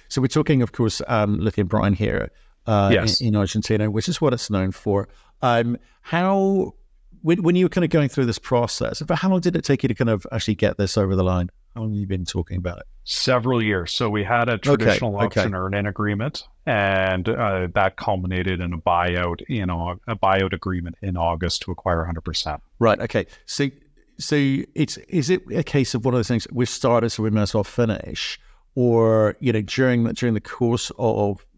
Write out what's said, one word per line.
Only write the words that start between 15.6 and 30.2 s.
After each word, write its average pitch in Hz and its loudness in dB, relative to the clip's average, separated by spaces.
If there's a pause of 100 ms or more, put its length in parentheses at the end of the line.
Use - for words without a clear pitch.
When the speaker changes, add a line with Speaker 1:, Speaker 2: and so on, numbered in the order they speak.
Speaker 2:
agreement, 104 -4 (220)
and, 95 2
uh, 98 0
that 95 2
culminated 92 -2
in 87 -4
a 82 -6
buyout 87 0
in 101 -4
Au-, 87 -6
a 117 -6
buyout 95 2
agreement 87 -6
in 95 -4
August 85 -2
to 92 -8
acquire 85 0
a 82 -4
hundred 82 -6
percent. - -6 (160)
Speaker 1:
Right. 110 4
Okay. 110 -2 (200)
So, 139 -4 (500)
so - -2
it's, 139 -2 (120)
is 151 0
it 185 0 (100)
a 147 0
case 135 0
of 113 -2
one 127 2
of 123 2
those 113 0
things, 117 0
we've 120 0
started, 117 2
so 110 -4
we 110 0
may 107 4
as 101 0
well 104 2
finish, - -4 (380)
or, 113 4
you 123 2
know, 110 0
during 123 2
the, 110 0
during 120 0